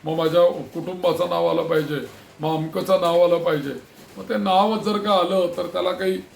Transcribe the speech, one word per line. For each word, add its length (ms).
मग 120
माझ्या 300
कुटुंबाचं 800
नाव 180
आलं 160
पाहिजे, 360
मग 160
अमकचं 440
नाव 240
आलं 140
पाहिजे." 340
मग 80
ते 120
नाव 400
जर 220
का 140
आलं 340
तर 100
त्याला 260
काही 260